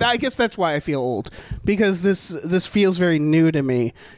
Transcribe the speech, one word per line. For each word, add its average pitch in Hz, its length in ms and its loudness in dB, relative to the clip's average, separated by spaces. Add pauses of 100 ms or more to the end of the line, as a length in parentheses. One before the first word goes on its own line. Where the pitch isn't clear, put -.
I 240 120 2
guess 262 180 -4
that's 233 240 0
why 165 160 0
I 147 40 0
feel 143 220 -4
old, 120 300 -4 (320)
because 196 400 2
this, 196 240 0 (160)
this 175 240 -2
feels 190 320 2
very 175 180 2
new 160 340 4
to 147 120 0
me 123 300 0 (240)